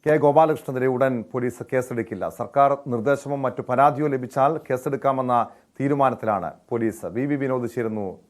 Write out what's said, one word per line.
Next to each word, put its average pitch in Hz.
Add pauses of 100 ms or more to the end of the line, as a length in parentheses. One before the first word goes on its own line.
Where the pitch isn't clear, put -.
കെ 151 (100)
ഗോപാലകൃഷ്ണനെതിരെ 143
ഉടൻ 123
പോലീസ് 120
കേസെടുക്കില്ല. 113 (100)
സർക്കാർ 139 (180)
നിർദ്ദേശമോ 139
മറ്റു 123
പരാതിയോ 139
ലഭിച്ചാൽ 135 (120)
കേസെടുക്കാമെന്ന 131 (440)
തീരുമാനത്തിലാണ് 117 (200)
പോലീസ്. 113 (140)
വി 135
വി 143
വിനോദ് 127
ചേരുന്നു 110 (220)